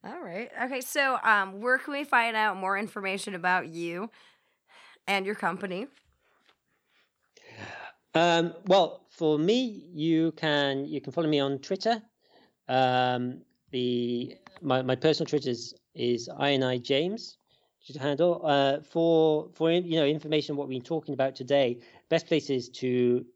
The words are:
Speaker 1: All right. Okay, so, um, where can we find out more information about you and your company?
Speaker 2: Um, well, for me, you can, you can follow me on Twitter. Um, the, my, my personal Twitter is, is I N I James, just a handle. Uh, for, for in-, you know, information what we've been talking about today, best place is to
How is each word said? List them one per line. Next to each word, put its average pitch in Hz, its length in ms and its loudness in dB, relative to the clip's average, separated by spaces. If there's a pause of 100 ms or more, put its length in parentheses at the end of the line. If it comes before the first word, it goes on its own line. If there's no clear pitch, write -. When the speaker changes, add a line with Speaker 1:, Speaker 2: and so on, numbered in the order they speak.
Speaker 1:
All 320 160 -12
right. 220 280 -10 (140)
Okay, 254 160 -4
so, 262 440 0
um, 196 360 2
where 247 200 2
can 294 120 -10
we 285 120 -4
find 233 340 2
out 214 180 2
more 190 220 -2
information 196 580 -6
about 180 320 0
you 170 420 -8 (960)
and 196 200 0
your 202 100 -4
company? 190 520 -6 (2250)
Speaker 2:
Um, 170 400 4 (140)
well, 180 420 4
for 151 280 0
me, 208 540 0
you 160 420 2
can, 143 520 0
you 151 160 -6
can 139 100 -12
follow 165 160 -2
me 151 120 2
on 139 200 0
Twitter. 214 420 -2 (680)
Um, 127 720 0 (300)
the, 120 680 -2 (240)
my, 131 200 0
my 127 140 0
personal 151 320 2
Twitter 131 220 -2
is, 117 240 -6 (200)
is 120 440 -2
I 143 140 2
N 131 120 2
I 127 140 0
James, 147 600 -2 (480)
just 143 140 -14
a - 20 -8
handle. 160 440 2
Uh, 143 360 4
for, 160 760 4
for 165 160 2
in-, 180 140 2
you 165 140 0
know, 147 60 4
information 151 500 0
what 143 140 -6
we've 131 100 -4
been 120 60 -16
talking 151 300 -4
about 131 200 0
today, 127 440 0 (280)
best 165 200 0
place 156 220 0
is 127 200 -2
to 123 560 2 (100)